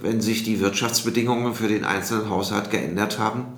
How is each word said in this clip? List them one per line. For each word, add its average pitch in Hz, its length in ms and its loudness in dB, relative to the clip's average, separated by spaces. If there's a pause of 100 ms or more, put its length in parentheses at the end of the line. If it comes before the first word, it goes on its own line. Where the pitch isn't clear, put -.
wenn 110 200 0
sich 110 220 0
die 110 160 0
Wirtschaftsbedingungen 117 960 2
für 110 140 0
den 104 160 2
einzelnen 107 460 0
Haushalt 101 420 0
geändert 101 480 0
haben, 110 260 0 (120)